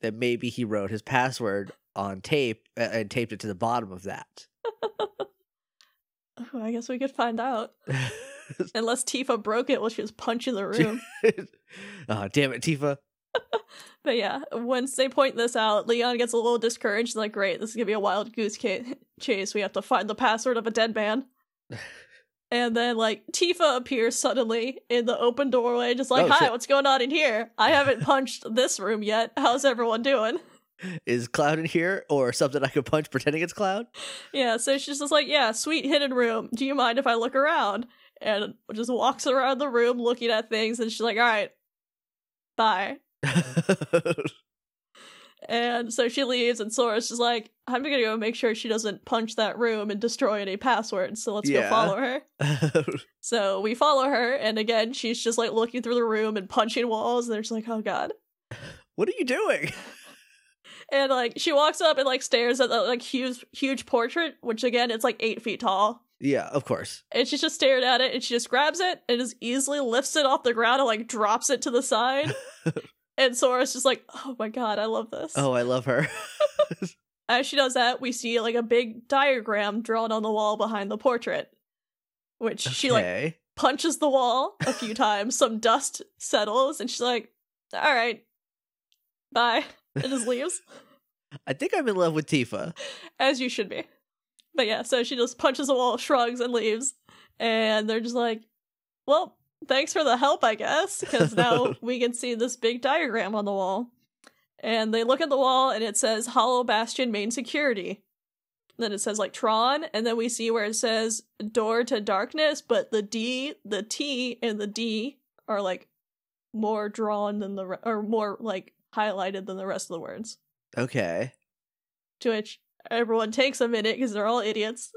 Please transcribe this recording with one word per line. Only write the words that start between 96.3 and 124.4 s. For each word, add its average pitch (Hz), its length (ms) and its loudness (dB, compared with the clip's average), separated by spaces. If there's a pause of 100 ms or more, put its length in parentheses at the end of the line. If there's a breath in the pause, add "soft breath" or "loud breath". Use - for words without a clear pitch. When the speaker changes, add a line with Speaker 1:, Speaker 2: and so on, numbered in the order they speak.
Speaker 2:
and 240 120 -2
leaves. 226 420 -2 (440 soft breath)
And 220 500 0
they're 220 120 0
just 233 140 -4
like, 233 280 0 (640)
"Well, 311 300 2 (320)
thanks 277 240 2
for 349 120 2
the 269 120 4
help, 294 280 4
I 220 120 4
guess, 302 520 -2
'cause 220 260 2
now 240 440 2
Speaker 1:
<laughs> - 20 -20
Speaker 2:
we 247 200 -2
can 240 120 2
see 247 220 -4
this 240 220 -2
big 240 260 -2
diagram 254 520 0
on 208 100 -2
the 202 80 -2
wall." 196 380 -2 (680 soft breath)
And 220 340 -2
they 233 120 2
look 254 160 4
at 330 100 0
the 277 80 2
wall, 262 320 4
and 220 120 -2
it 226 140 -2
says, 220 300 0
"Hollow 247 380 2
Bastion 233 460 0
main 208 200 -2
security." 240 720 -2 (760)
Then 226 140 -2
it 202 80 -4
says, 214 180 -2
like, 208 160 -2
Tron, 240 580 2
and 220 140 -2
then 233 100 0
we 226 120 0
see 233 220 -4
where 226 140 0
it 214 100 -4
says, 226 480 -2 (160)
"Door 226 460 0
to 240 160 -2
darkness," 247 640 0
but 208 280 0
the 214 120 0
D, 247 520 -4 (100)
the 202 180 -4
T, 254 600 -6
and 214 180 -4
the 208 60 -4
D 226 520 -4 (280)
are, 214 160 -2
like, 185 260 -4 (640)
more 214 340 -2
drawn 208 500 -2
than 202 160 -6
the 190 120 -6
re-, 185 180 -6
or 220 180 -2
more, 214 380 -2
like, 208 320 -6 (220)
highlighted 196 520 -2
than 190 120 -8
the 190 80 -8
rest 190 240 -6
of 180 40 -10
the 170 60 -8
words. - 380 -12 (380)
Speaker 1:
Okay. 117 580 -2 (880)
Speaker 2:
To 247 100 -2
which 214 300 -4 (300)
everyone 226 400 0
takes 269 300 2
a 240 80 2
minute, 220 320 0
'cause 247 120 0
they're 208 140 0
all 240 140 2